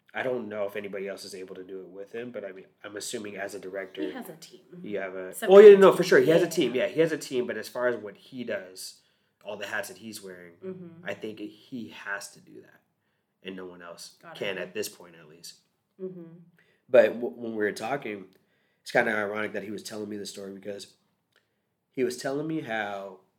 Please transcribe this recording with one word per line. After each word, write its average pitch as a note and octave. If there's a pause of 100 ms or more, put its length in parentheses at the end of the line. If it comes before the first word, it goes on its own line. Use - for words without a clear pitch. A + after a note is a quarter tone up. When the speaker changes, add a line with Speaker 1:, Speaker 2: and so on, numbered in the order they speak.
(140)
Speaker 1:
I A2
don't B2
know G#2
if G2+
anybody G2
else F#2+
is G2
able F#2
to F#2
do F#2+
it F2
with G2
him, A#2+
but G#2+
I F#2+
mean, F#2 (180)
I'm G#2
assuming G#2
as G2
a G2
director, F#2+
Speaker 2:
He -
has B3
a D#3+
team. - (220)
Speaker 1:
you -
have -
a, F#2
Speaker 2:
So A3
Speaker 1:
oh, G3
yeah, G#3
Speaker 2:
he G3
Speaker 1:
no, F#3+
for F3+
sure. E3+
He C3
has E3+
a E3+
Speaker 2:
Yeah. D#3+
Speaker 1:
team. B2+
Yeah, A#2
he D3
has D#3+
a D3
team, B2
but A2
as G#2
far B2
as A#2+
what G#2
he B2+
does, F#2 (440)
all G#2
the G2+
hats G2+
that F2+
he's G#2
wearing, F2+ (100)
Speaker 2:
Mm-hmm. F3+
Speaker 1:
I G2+
think G#2+
he G#2+
has G2+
to E2
do E2+
that, - (640)
and F#2+
no F#2
one F2
else F2
Speaker 2:
Got D#3+
it. -
Speaker 1:
can G2
at F2+
this G#2+
point, F2
at D#2
least. E2 (460)
Speaker 2:
Mm-hmm. F3+ (640)
Speaker 1:
But A2+
w-, A#2+
when A#2
we G#2+
were G2+
talking, A2 (560)
it's -
kinda A#2
ironic G#2
that G2+
he G#2+
was F#2+
telling G#2+
me G#2
the G2
story G2
because G2+ (1000)
he C3+
was B2
telling C#3+
me D#3+
how G2+ (180)